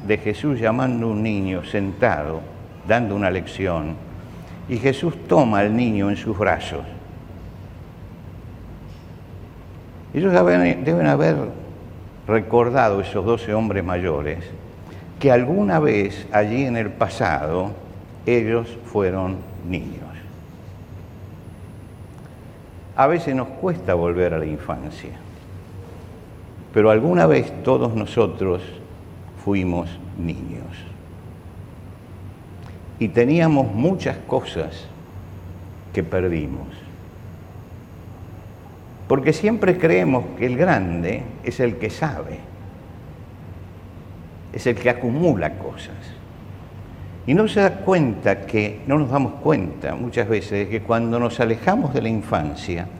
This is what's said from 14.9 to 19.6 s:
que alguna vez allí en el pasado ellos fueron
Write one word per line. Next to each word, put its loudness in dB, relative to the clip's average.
que 6
alguna 6
vez 2
allí 4
en 0
el 0
pasado 0
ellos 2
fueron 0